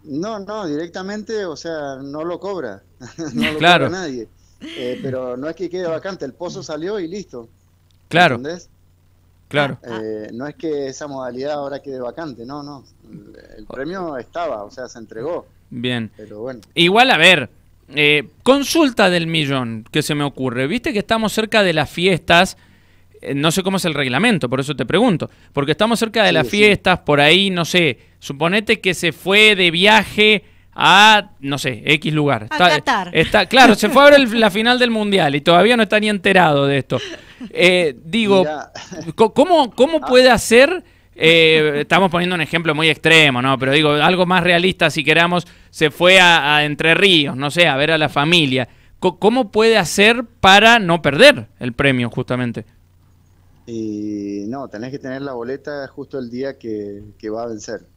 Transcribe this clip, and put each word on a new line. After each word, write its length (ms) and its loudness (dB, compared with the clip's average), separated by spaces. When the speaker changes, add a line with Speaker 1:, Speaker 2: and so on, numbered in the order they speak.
Speaker 1:
No, 360 -10
no, 260 -10
directamente, 760 -8
o 120 -10
sea, 460 -10
no 220 -12
lo 160 -8
cobra. 420 -10
<laughs> 320 -12
No 180 -4
lo 60 -8
Speaker 2:
Claro. 280 4
Speaker 1:
cobra 140 -6
nadie. 280 -10
Eh, 420 -10
pero 340 -8
no 120 -10
es 80 -10
que 120 -10
quede 200 -8
vacante, 360 -8
el 100 -12
pozo 280 -12
salió 380 -8
y 80 -8
listo. 400 -14
Speaker 2:
Claro. 280 2
Speaker 1:
¿Entendés? 320 -10
Speaker 2:
Claro. 360 -2
Speaker 3:
Ah, 60 -16
ah. 140 -8
Speaker 1:
Eh, 280 -10
no 140 -10
es 80 -12
que 320 -6
esa 220 -12
modalidad 460 -8
ahora 260 -8
quede 200 -12
vacante, 460 -12
no, 160 -14
no. 220 -18
El, 220 -20
el 80 -20
premio 520 -10
estaba, 460 -8
o 60 -18
sea, 180 -16
se 120 -20
entregó. 460 -10
Speaker 2:
Bien. 460 -8
Speaker 1:
Pero 260 -18
bueno. 180 -12
Speaker 2:
Igual, 360 4
a 60 4
ver, 340 4
eh, 400 0
consulta 680 2
del 160 0
millón 640 -4
que 120 -2
se 120 -4
me 80 -2
ocurre. 460 -4
Viste 240 -6
que 80 -4
estamos 320 -2
cerca 320 -2
de 80 0
las 180 -2
fiestas. 680 2
Eh, 140 -10
no 160 0
sé 140 -4
cómo 140 -2
es 60 -6
el 100 -4
reglamento, 540 -2
por 120 -4
eso 160 -6
te 100 -6
pregunto. 420 0
Porque 200 -4
estamos 260 -2
cerca 240 -2
de 60 2
Speaker 1:
Sí, 60 0
Speaker 2:
las 120 0
Speaker 1:
sí. 120 -8
Speaker 2:
fiestas, 420 2
por 200 2
ahí, 300 4
no 140 -4
sé, 340 0
suponete 600 -2
que 140 -2
se 160 -2
fue 460 2
de 160 2
viaje 720 2
a, 680 4
no 180 -6
sé, 260 -6
X 300 0
lugar. 340 0
Speaker 3:
A 60 -8
Speaker 2:
Está, 160 2
Speaker 3:
Qatar. 440 -2
Speaker 2:
está, 320 2
claro, 280 6
se 160 0
fue 160 4
a 40 10
ver 100 10
el, 200 0
la 100 4
final 280 0
del 120 0
Mundial 440 0
y 80 -2
todavía 340 4
no 60 2
está 180 0
ni 80 -2
enterado 580 2
de 120 0
esto. 200 -4
Eh, 520 2
digo, 360 0
Speaker 1:
Mirá. 340 -4
Speaker 2:
co-, 200 2
¿cómo, 400 2
cómo 280 2
Speaker 1:
Ah. 60 -10
Speaker 2:
puede 220 6
hacer? 520 4
Eh, 640 4
estamos 300 2
poniendo 240 -2
un 60 -4
ejemplo 340 -2
muy 140 2
extremo, 540 2
¿no? 160 0
Pero 140 -2
digo, 180 2
algo 340 2
más 180 0
realista, 460 0
si 160 -4
queramos, 420 2
se 220 -2
fue 300 4
a, 360 4
a 80 2
Entre 300 0
Ríos, 420 2
no 140 -4
sé, 180 2
a 80 0
ver 140 0
a 80 0
la 100 0
familia. 580 0
Co-, 200 -2
¿cómo 320 0
puede 260 2
hacer 480 0
para 380 6
no 240 0
perder 460 4
el 140 -6
premio, 340 0
justamente? 560 -6
Speaker 1:
Y 840 -8
no, 200 -10
tenés 220 -12
que 80 -12
tener 240 -10
la 120 -10
boleta 540 -10
justo 300 -14
el 120 -10
día 280 -10
que, 440 -10
que 120 -12
va 140 -8
a 20 -10
vencer 360 -12